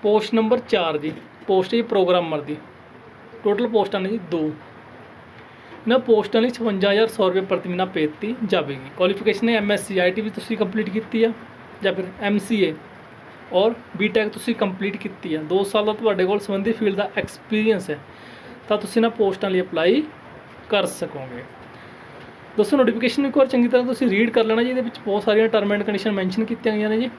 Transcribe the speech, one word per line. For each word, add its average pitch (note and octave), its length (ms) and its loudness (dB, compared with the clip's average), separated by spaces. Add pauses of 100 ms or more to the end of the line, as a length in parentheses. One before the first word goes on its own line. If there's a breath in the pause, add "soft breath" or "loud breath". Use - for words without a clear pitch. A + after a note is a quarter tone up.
ਪੋਸਟ G#3+ 320 2
ਨੰਬਰ A3+ 260 2
ਚਾਰ E3 380 0
ਜੀ, D#3 140 -4 (360)
ਪੋਸਟ F#3+ 260 2
ਹੈ A#3 80 4
ਪ੍ਰੋਗਰਾਮਰ F3+ 600 2
ਦੀ। D3 160 -8 (840)
ਟੋਟਲ G#3 240 2
ਪੋਸਟਾਂ G3+ 320 0
ਨੇ F#3 100 -2
ਜੀ A3+ 100 -4 (120)
ਦੋ। E3+ 80 0
ਇਹਨਾਂ - 1600 -6
ਪੋਸਟਾਂ A3 420 2
ਲਈ B3 80 2
ਛਪੰਜਾ G3+ 420 0
ਹਜ਼ਾਰ A3 160 4
ਸੌ G#3+ 200 0
ਰੁਪਏ F#3 140 2
ਪ੍ਰਤੀ F3+ 280 -4
ਮਹੀਨਾ F3+ 160 -2
ਪੇ F#3 160 -4
ਦਿੱਤੀ G#3 340 -2 (100)
ਜਾਵੇਗੀ। C#3+ 520 -2
ਕੁਆਲੀਫਿਕੇਸ਼ਨ G#3 520 0
ਹੈ A#3 80 2
ਐਮ G#3 140 0
ਐਸ G3+ 160 -2
ਸੀ F#3+ 120 0
ਆਈ F3+ 120 4
ਟੀ G3+ 100 -4
ਵੀ G#3+ 80 -4
ਤੁਸੀਂ G#3+ 280 -6
ਕੰਪਲੀਟ G3+ 320 -2
ਕੀਤੀ A3 340 0
ਆ A3+ 80 2 (520)
ਜਾਂ F#3+ 100 2
ਫਿਰ F3+ 120 -4 (160)
ਐਮ G#3 160 2
ਸੀ G3+ 260 0
ਏ D#3 100 0 (800)
ਔਰ G#3 200 4 (240)
ਬੀਟੈਕ G#3 320 0
ਤੁਸੀਂ A3+ 260 -4
ਕੰਪਲੀਟ G3 420 -2
ਕੀਤੀ - 380 -8
ਆ। D#3 60 -4
ਦੋ F3+ 220 0
ਸਾਲ G#3 220 0
ਦਾ G#3+ 80 0
ਤੁਹਾਡੇ G#3 320 2
ਕੋਲ G#3 140 0
ਸੰਬੰਧਿਤ G3+ 360 -2
ਫੀਲਡ G3+ 200 0
ਦਾ G3+ 220 -2
ਐਕਸਪੀਰੀਅੰਸ G#3+ 720 -2
ਹੈ D3 100 -4 (680 loud breath)
ਤਾਂ G#3 100 0
ਤੁਸੀਂ G#3+ 240 -2
ਇਹਨਾਂ A3+ 80 2
ਪੋਸਟਾਂ G3 400 -2
ਲਈ F#3 120 2
ਅਪਲਾਈ F3+ 420 2 (680)
ਕਰ G3 160 2
ਸਕੋਗੇ। C3 580 -8 (1120 loud breath)
ਦੋਸਤੋ, G#3+ 200 2
ਨੋਟੀਫਿਕੇਸ਼ਨ B3 480 2
ਇੱਕ C4+ 120 0
ਵਾਰ C4 100 6
ਚੰਗੀ B3 200 2
ਤਰ੍ਹਾਂ B3 200 2
ਤੁਸੀਂ B3 220 0
ਰੀਡ G#3+ 200 2
ਕਰ A3+ 140 4
ਲੈਣਾ A3 200 2
ਜੀ। B3+ 60 0
ਇਹਦੇ B3+ 120 -2
ਵਿੱਚ A#3 240 -8
ਬਹੁਤ G3+ 180 0
ਸਾਰੀਆਂ A3 240 4
term G#3+ 200 2
and G#3 140 0
condition G#3 300 -2
ਮੈਂਸ਼ਨ F#3+ 340 0
ਕੀਤੀਆਂ A3+ 300 -2
ਗਈਆਂ G#3+ 140 0
ਨੇ G#3+ 80 0
ਜੀ। B3 220 -2